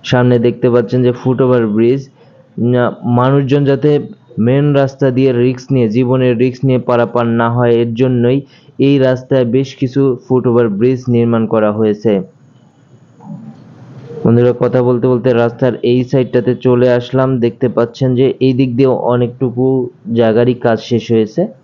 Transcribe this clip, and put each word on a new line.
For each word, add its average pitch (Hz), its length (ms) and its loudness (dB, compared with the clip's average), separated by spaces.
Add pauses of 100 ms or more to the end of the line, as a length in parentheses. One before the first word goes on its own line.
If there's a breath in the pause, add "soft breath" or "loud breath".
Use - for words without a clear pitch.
সামনে 123 340 2
দেখতে 120 320 0
পাচ্ছেন 120 320 0
যে 123 100 2
ফুটওভার 127 540 0
ব্রিজ, 117 360 0 (600 soft breath)
না, 123 220 0 (320)
মানুষজন 139 480 2
যাতে 139 260 0 (480)
মেন 135 360 2
রাস্তা 139 360 0
দিয়ে 131 220 0
রিস্ক 123 380 -2
নিয়ে, 127 180 2
জীবনের 127 500 0
রিস্ক 127 260 -2
নিয়ে 127 160 2
পারাপার 127 460 0
না 117 240 0
হয় 120 240 2
এর 117 200 0
জন্যই 123 440 0 (400 loud breath)
এই 139 200 2
রাস্তায় 127 480 0
বেশ 131 300 -2
কিছু 135 260 -2 (180)
ফুটওভার 120 480 0
ব্রিজ 120 400 0
নির্মাণ 117 380 0
করা 107 260 0
হয়েছে। 107 400 -2 (2000)
বন্ধুরা, 120 420 2
কথা 123 220 0
বলতে 123 260 0
বলতে 123 220 0
রাস্তার 117 420 0 (100)
এই 123 220 2
সাইডটাতে 127 560 0
চলে 123 300 2
আসলাম। 127 380 0 (100)
দেখতে 117 300 -2
পাচ্ছেন 117 460 -2
যে 131 120 2 (140)
এই 131 140 2
দিক 131 220 0
দিয়ে 131 140 2 (140)
অনেকটুকু 120 600 -2 (500)
জায়গারই 117 400 2
কাজ 117 260 0
শেষ 113 300 -4
হয়েছে। 113 320 0 (220)